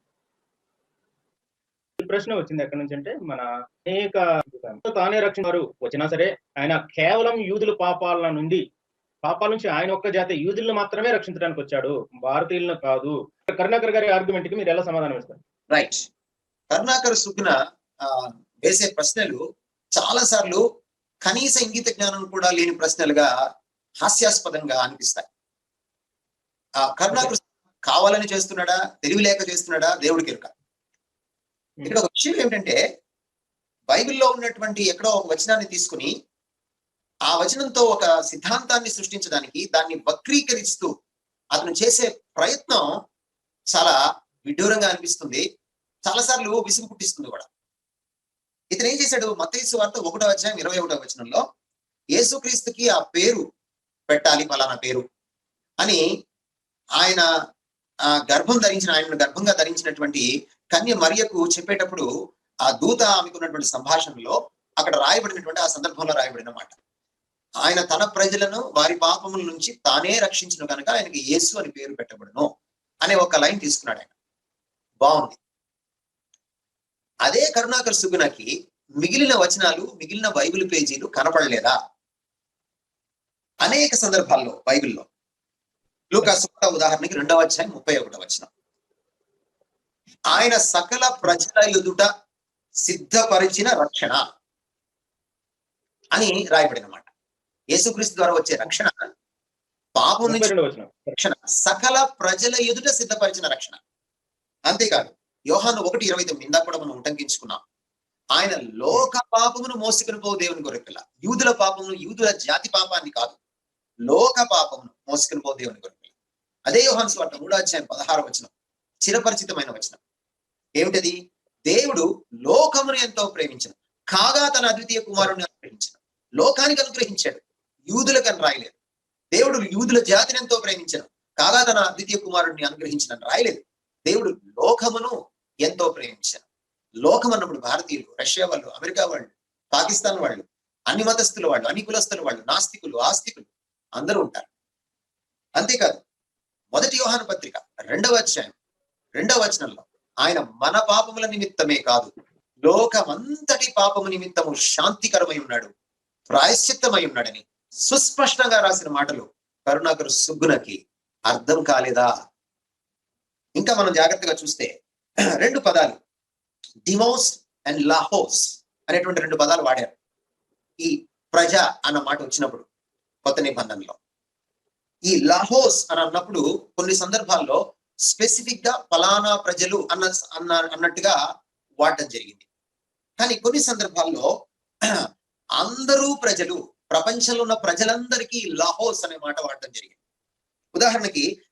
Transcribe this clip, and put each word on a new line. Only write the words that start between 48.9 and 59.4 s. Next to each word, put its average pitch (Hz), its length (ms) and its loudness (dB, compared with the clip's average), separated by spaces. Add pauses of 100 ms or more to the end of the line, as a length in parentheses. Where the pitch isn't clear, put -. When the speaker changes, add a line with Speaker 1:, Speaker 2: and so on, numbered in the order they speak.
Speaker 2:
చేశాడు? 220 340 0
మత్తయి 226 320 -6
సువార్త 214 320 -2
ఒకటో 214 280 -2
అధ్యాయం 202 320 0
ఇరవై 180 200 -4
ఒకటో 170 160 -4
వచనంలో 123 600 -4 (560)
యేసుక్రీస్తుకి 240 800 0
ఆ 202 100 4
పేరు - 540 0 (580)
పెట్టాలి 147 360 4
పలానా 135 280 -2
పేరు 127 360 -6 (720)
అని 175 440 2 (680)
ఆయన, 170 540 4 (540)
ఆ, 147 320 2
గర్భం 233 300 4
ధరించిన, 190 280 2
ఆయనను 156 260 0
గర్భంగా 180 360 2